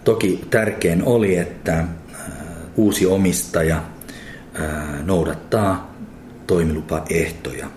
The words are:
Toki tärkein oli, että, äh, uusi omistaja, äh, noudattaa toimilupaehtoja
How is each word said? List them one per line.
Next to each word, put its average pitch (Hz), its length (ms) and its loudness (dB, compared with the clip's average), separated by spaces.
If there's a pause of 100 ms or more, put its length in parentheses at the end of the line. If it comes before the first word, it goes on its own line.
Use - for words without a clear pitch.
Toki 101 460 4
tärkein 95 540 2
oli, 110 320 4
että, 85 420 -2
äh, 82 80 0 (880)
uusi 104 300 4
omistaja, 87 680 2
äh, 76 1300 -8
noudattaa 92 920 0 (500)
toimilupaehtoja 80 1300 -2